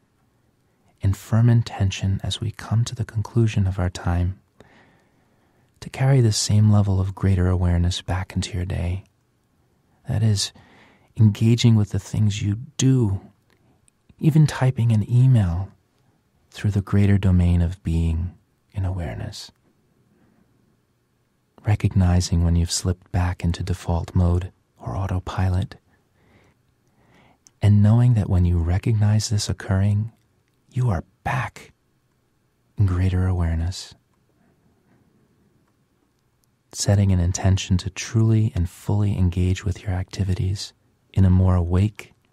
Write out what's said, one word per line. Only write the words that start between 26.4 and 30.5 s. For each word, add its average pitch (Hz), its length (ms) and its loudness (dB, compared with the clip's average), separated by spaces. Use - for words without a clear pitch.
and 104 220 6
knowing 120 320 4
that 104 160 0
when 90 140 2
you 87 140 2
recognize 104 720 0
this 101 200 -4
occurring, 101 640 -2